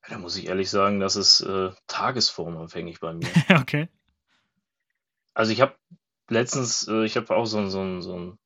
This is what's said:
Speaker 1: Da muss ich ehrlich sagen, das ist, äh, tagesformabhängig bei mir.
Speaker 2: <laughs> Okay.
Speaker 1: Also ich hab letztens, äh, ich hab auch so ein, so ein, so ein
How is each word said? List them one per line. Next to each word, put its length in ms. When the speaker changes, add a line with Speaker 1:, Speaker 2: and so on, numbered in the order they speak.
Speaker 1:
Da 100
muss 180
ich 100
ehrlich 240
sagen, 300
das 160
ist, 260
äh, 280
tagesformabhängig 1120
bei 140
mir. 140
Speaker 2:
<laughs> 340
Okay. 260
Speaker 1:
Also 180
ich 80
hab 180
letztens, 600
äh, 160
ich 120
hab 140
auch 160
so 120
ein, 120
so 120
ein, 200
so 160
ein 280